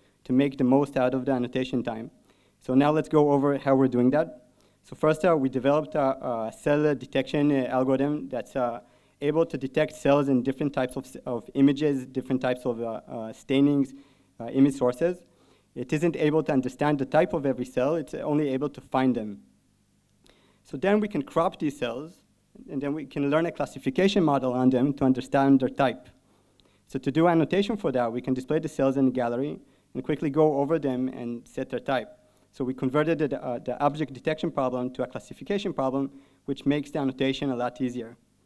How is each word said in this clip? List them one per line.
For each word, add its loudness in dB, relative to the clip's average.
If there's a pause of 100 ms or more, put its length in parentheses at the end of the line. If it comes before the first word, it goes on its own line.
(260)
to -8
make 2
the 0
most 2
out 2
of -4
the 0
annotation -2
time. -8 (500)
So -2
now 6
let's 0
go 4
over 2
how 2
we're 4
doing 4
that. -2 (380)
So -20
first, 2
uh, 6
we 2
developed 0
a, 0 (240)
a -4
cell 2
detection, 0
uh, 2
algorithm 0
that's, -8
uh, -2 (400)
able 2
to -8
detect -2
cells 2
in 2
different -4
types -4
of, -10 (180)
of -6
images, 2
different -4
types -2
of, -2
uh, -6
uh, -10
stainings, 2 (480)
uh, -10
image 4
sources. -2 (520)
It -8
isn't 0
able 2
to -2
understand 0
the -2
type 2
of -2
every -2
cell, 0
it's -6
only 0
able -2
to -14
find 2
them. -8 (1200)
So -12
then 2
we 0
can -4
crop 0
these -2
cells, -6 (560)
and -6
then -2
we -8
can -2
learn 2
a -4
classification 0
model 2
on 2
them 2
to -4
understand 4
their 0
type. -2 (800)
So -8
to -4
do 4
annotation 2
for -2
that, 0
we -6
can -2
display -2
the -4
cells 0
in 4
the 4
gallery -4 (340)
and -8
quickly -4
go 4
over 0
them -2
and -10
set -10
their -4
type. -4 (360)
So -8
we -4
converted 0
the, -4
uh, -6
the -8
object -2
detection -4
problem -4
to -6
a -4
classification -8
problem, -2 (340)
which -6
makes -2
the -4
annotation -2
a -2
lot -4
easier. -6 (280)